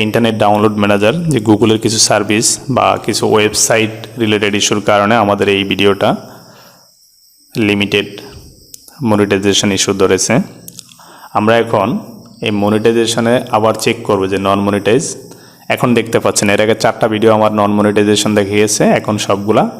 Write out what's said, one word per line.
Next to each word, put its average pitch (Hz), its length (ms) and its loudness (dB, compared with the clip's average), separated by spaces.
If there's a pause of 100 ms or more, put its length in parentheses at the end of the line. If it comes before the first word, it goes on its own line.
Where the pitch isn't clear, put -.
ইন্টারনেট 110 380 0
ডাউনলোড 104 400 2
ম্যানেজার, 104 320 2 (180)
যে 127 60 0 (100)
Google-এর 107 360 2
কিছু 107 140 -2 (100)
সার্ভিস 104 380 0 (300)
বা 101 100 2 (200)
কিছু 113 260 -4
ওয়েবসাইট 107 640 0 (280)
রিলেটেড 107 380 0
ইস্যুর 104 200 0 (100)
কারণে 104 240 2 (100)
আমাদের 101 300 0
এই 98 80 0 (100)
ভিডিওটা 98 380 2 (1600)
লিমিটেড 196 400 0 (1000)
মনিটাইজেশন 101 680 2
ইস্যু 101 160 -2 (100)
ধরেছে। 95 320 2 (1040)
আমরা 107 240 2
এখন 107 260 0 (580)
এই 107 60 -2 (100)
মনিটাইজেশনে 113 720 0 (220)
আবার 107 180 2 (100)
চেক 117 120 0 (120)
করব 101 140 0 (100)
যে 98 140 -2
নন 98 200 2
মনিটাইজ। 101 380 0 (680)
এখন 127 140 -2 (100)
দেখতে 113 260 0
পাচ্ছেন, 104 300 0
এর 104 100 2
আগে 110 180 2
চারটা 117 320 0
ভিডিও 107 240 4
আমার 107 200 2
নন 104 200 2
মনিটাইজেশন 104 600 2
দেখিয়েছে, 104 460 0 (140)
এখন 107 160 -4 (120)
সবগুলা 104 360 0 (180)